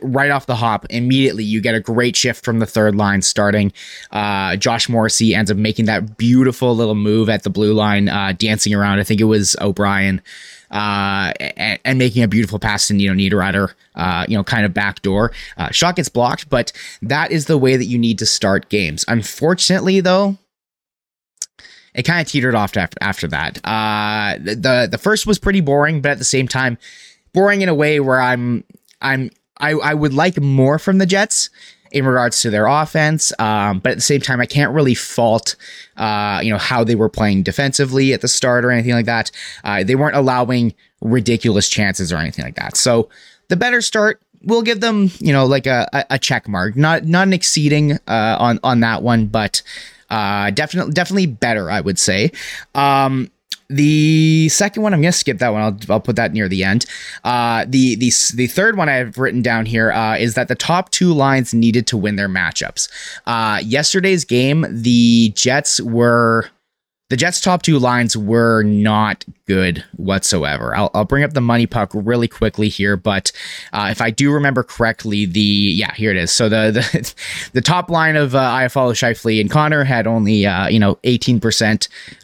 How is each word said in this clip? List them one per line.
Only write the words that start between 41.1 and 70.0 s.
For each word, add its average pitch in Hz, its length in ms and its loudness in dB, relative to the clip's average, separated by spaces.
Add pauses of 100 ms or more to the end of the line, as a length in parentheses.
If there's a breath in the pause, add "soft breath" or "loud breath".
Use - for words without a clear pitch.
chances 95 440 -2
or 85 40 -2
anything 78 280 -6
like 64 120 -14
that. - 200 -8
So 117 320 2 (400 soft breath)
the 185 80 0
better 247 240 0
start, 214 400 0 (220)
we'll 233 200 2
give 220 180 -2
them, 208 380 2
you 147 140 0
know, 135 140 4
like, 135 200 0
a, 123 260 0
a, 139 180 -2
a 135 80 0
check - 300 -4
mark. 101 260 -4
Not, 156 300 2
not 175 220 2
an 190 60 4
exceeding, 151 600 0 (160)
uh, 110 320 0
on, 117 220 2
on 123 180 2
that 113 220 0
one, 113 240 2
but, 107 360 -2 (460 loud breath)
uh, 101 420 -2
definitely, 151 420 -4
definitely 180 340 0
better, 110 440 -4
I 101 100 -2
would 90 180 -2
say. 104 340 0 (420 loud breath)
Um, 139 560 2 (380)
the 156 800 4
second 208 360 0
one, 208 100 2
I'm 151 60 2
gonna 170 100 2
skip 135 280 -2
that 123 100 0
one. 107 120 0
I'll, 107 180 0 (100)
I'll 107 120 2
put 117 160 -2
that 110 160 0
near 101 160 -2
the 92 140 -2
end. 98 240 0 (380 loud breath)
Uh, 117 440 0
the, 127 280 2
the 120 120 0
s-, - 220 0
the 120 160 -2
third 202 300 0
one 165 120 0
I 139 60 2
have 123 240 -4
written 127 240 0
down 113 240 0
here, 113 240 0
uh, 110 260 0
is 117 180 0
that 123 120 -2
the 123 80 -2
top 175 360 -2
two 180 220 2
lines 135 400 2
needed 117 360 2
to 120 80 -2
win 104 180 -2
their 98 140 -2
matchups. - 600 -4 (380 loud breath)
Uh, 110 380 -2
yesterday's 170 600 0
game, 135 460 2
the 117 640 4
Jets - 460 -2
were, 117 680 2 (600)
the 131 80 -2
Jets' 165 240 -2
top 180 220 0
two 156 160 2
lines 123 380 0
were 113 480 2
not 107 600 2 (220)
good 92 380 0 (100)
whatsoever. 73 800 -2